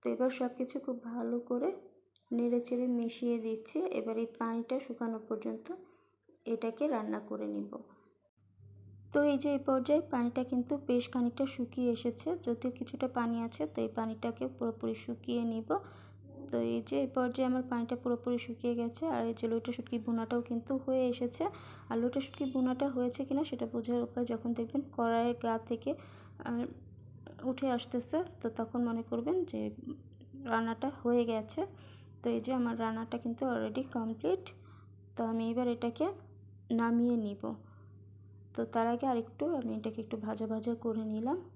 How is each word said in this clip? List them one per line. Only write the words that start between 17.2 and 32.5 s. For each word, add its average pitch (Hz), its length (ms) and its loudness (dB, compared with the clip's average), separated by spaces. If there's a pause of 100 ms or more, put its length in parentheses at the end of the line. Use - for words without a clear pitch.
আমার 254 160 2
পানিটা 240 340 0
পুরোপুরি 240 420 0
শুকিয়ে 240 360 -2
গেছে। 233 320 -2
আর 240 200 2
এই 233 80 0
যে 226 140 -2
লইটা 226 240 0
শুটকি 240 260 -2
ভুনাটাও 226 440 2
কিন্তু 240 440 0
হয়ে 262 220 4
এসেছে। 247 360 0 (440)
আর 226 100 2
লইটা 247 220 2
শুটকি - 240 -4
ভুনাটা 254 440 2
হয়েছে 247 360 0
কিনা 277 200 2
সেটা 240 220 -2
বোঝার 240 360 2
উপায়, 240 240 0
যখন 233 260 0
দেখবেন 233 300 0 (140)
কড়াইয়ের 233 460 4
গা 226 160 2
থেকে, 233 360 -2 (440)
আহ, 240 280 -2 (840)
উঠে 262 220 2
আসতেছে, 247 540 0 (160)
তো 233 100 0
তখন 233 340 0
মনে 226 180 0
করবেন 269 420 2
যে 214 260 -2 (760)
রান্নাটা 226 460 2 (120)
হয়ে 240 220 6
গেছে। 226 420 0 (560)
তো 240 80 2
এই 226 100 2
যে 233 120 -2